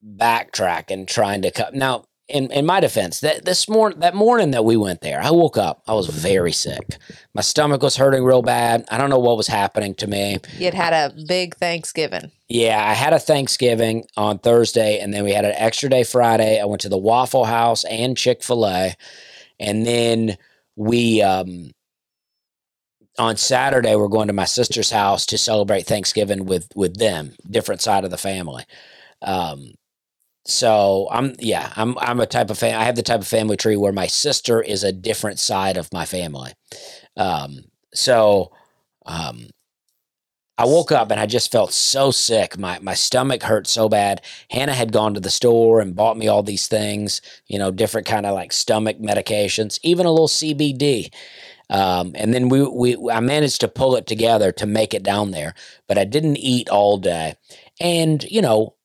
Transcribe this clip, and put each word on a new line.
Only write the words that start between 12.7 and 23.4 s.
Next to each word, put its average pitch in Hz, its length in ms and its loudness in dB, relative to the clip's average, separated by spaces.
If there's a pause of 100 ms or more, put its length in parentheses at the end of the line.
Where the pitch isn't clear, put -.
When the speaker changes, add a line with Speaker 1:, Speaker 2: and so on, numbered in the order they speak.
Speaker 1:
I 107 100 2
had 139 200 2
a 160 60 4
Thanksgiving 117 840 0 (120)
on 104 200 0
Thursday, 110 640 4
and 101 120 -8
then 101 120 -4
we 101 100 0
had 101 120 2
an 104 100 0
extra 113 340 -2
day 127 140 4
Friday. 110 560 2
I 104 60 -2
went 101 160 -4
to 104 80 -8
the 98 80 0
Waffle 120 480 2
House 117 400 2
and 117 300 -2
Chick-fil-A, 101 800 0 (640)
and 107 260 -2
then 117 520 0 (380)
we, 113 480 2
um, 92 480 -2 (1500)
on 113 200 0
Saturday, 127 580 2